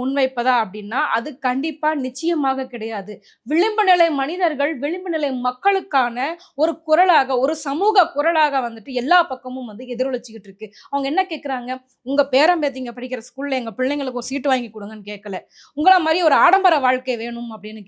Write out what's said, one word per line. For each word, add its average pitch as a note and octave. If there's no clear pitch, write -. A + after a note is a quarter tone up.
முன்வைப்பதா C4
அப்படின்னா G#3
அது B3
கண்டிப்பா C4+
நிச்சயமாக C4+
கிடையாது. G#3+
விளிம்பு G#4
நிலை F4+
மனிதர்கள், D4+
விளிம்பு F4
நிலை D4+
மக்களுக்கான B3+
ஒரு D#4+
குரலாக, D#4
ஒரு C#4
சமூக E4+
குரலாக D4
வந்துட்டு A#3
எல்லா E4+
பக்கமும் B3+
வந்து G#3+
எதிரொலிச்சுக்கிட்டு B3
இருக்கு. G3+
அவங்க C#4
என்ன D#4+
கேக்குறாங்க? B3+
"உங்க C#4
பேரம்பேத்திங்க C#4
படிக்கிற B3
ஸ்கூல்ல C#4
எங்க A#3
பிள்ளைங்களுக்கு C4
ஒரு -
சீட்டு C4+
வாங்கி B3+
கொடுங்கன்னு G#3
கேட்கல. G#3
உங்கள E4+
மாதிரி E4
ஒரு D4+
ஆடம்பர E4+
வாழ்க்கை B3+
வேணும் A#3
அப்படின்னு G#3+